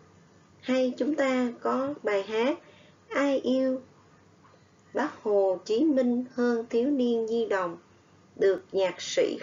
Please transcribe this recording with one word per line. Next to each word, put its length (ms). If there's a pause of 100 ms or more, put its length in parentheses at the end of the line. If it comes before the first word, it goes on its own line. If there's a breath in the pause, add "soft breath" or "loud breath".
(600)
Hay 380
chúng 180
ta 360 (100)
có 320 (100)
bài 200
hát 360 (500 loud breath)
Ai 300
yêu 420 (1120)
Bác 300
Hồ 420
Chí 180
Minh 420 (100)
hơn 340
thiếu 200
niên 360
nhi 200
đồng, 320 (580)
được 360
nhạc 300
sĩ 400